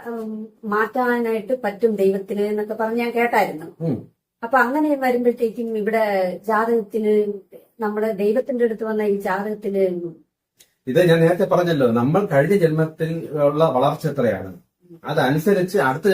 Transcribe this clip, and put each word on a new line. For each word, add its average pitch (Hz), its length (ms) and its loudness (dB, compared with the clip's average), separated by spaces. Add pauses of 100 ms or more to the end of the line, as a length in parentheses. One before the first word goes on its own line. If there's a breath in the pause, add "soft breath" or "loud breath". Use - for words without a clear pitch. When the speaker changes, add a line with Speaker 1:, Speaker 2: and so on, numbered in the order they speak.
Speaker 1:
ഉം, 220 400 -10 (160)
മാറ്റാനായിട്ട് 226 880 -2 (100)
പറ്റും 214 300 0
ദൈവത്തിന് 196 460 0
എന്നൊക്കെ 214 340 -2
പറഞ്ഞ് 220 240 -2
ഞാൻ 240 120 -2
കേട്ടായിരുന്നു. 208 560 0 (180)
Speaker 2:
ഉം. 147 120 -2 (460)
Speaker 1:
അപ്പൊ 233 160 2
അങ്ങനെ 285 360 2
വരുമ്പോഴത്തേക്കും 240 840 -2
ഇവിടെ 220 260 0 (440)
ജാതകത്തിന്, 220 640 0 (640)
നമ്മുടെ 214 320 -2
ദൈവത്തിന്റെ 233 520 0
അടുത്ത് 220 200 -2
വന്ന 214 180 -2
ഈ 202 180 0
ജാതകത്തിന് 202 640 -2 (1000 soft breath)
Speaker 2:
ഇത് 156 220 4
ഞാൻ 165 120 6
നേരത്തെ 175 240 4
പറഞ്ഞല്ലോ, 170 460 2
നമ്മൾ 131 320 2 (100)
കഴിഞ്ഞ 165 240 4
ജന്മത്തിൽ 160 540 0 (200)
ഉള്ള 147 340 2
വളർച്ച 147 420 2
എത്രയാണ്, 98 440 -2 (540)
അതനുസരിച്ച് 160 760 0
അടുത്ത 147 360 0